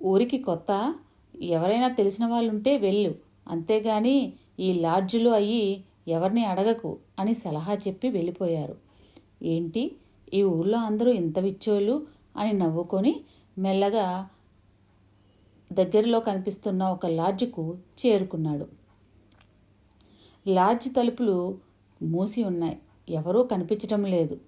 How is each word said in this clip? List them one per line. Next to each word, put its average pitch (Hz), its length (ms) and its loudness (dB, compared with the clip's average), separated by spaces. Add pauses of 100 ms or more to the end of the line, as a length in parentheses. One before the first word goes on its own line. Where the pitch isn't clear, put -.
ఊరికి 233 360 2
కొత్త, 202 560 -2 (460)
ఎవరైనా 180 480 2
తెలిసిన 220 380 0
వాళ్ళుంటే 233 500 0
వెళ్ళు, 202 380 2 (340)
అంతేగాని 220 840 0 (280)
ఈ 185 120 0
లాడ్జిలు 190 580 2
అయ్యి 208 540 0 (240)
ఎవరిని 190 360 2
అడగకు" 202 540 0 (200)
అని 214 160 0
సలహా 170 400 -4
చెప్పి 202 340 -4
వెళ్ళిపోయారు. 170 680 -2 (680)
"ఏంటి, 170 540 -2 (380)
ఈ 196 80 4
ఊళ్ళో 190 360 2
అందరూ 220 320 2
ఇంత 175 280 0
విచ్చోళ్ళు?" 202 680 0 (300)
అని 214 160 -2
నవ్వుకొని 185 680 0 (380)
మెల్లగా 190 720 0 (1400)
దగ్గరలో 214 480 2
కనిపిస్తున్న 196 640 -2
ఒక 180 220 -2
లాడ్జికు 175 720 -2 (280)
చేరుకున్నాడు. 160 600 0 (1800)
లాడ్జ్ 202 500 2
తలుపులు 208 600 0 (440)
మూసి 185 400 -2
ఉన్నాయి, 170 360 -2 (300)
ఎవరూ 175 340 0
కనిపించటం 208 640 -2
లేదు. 170 440 0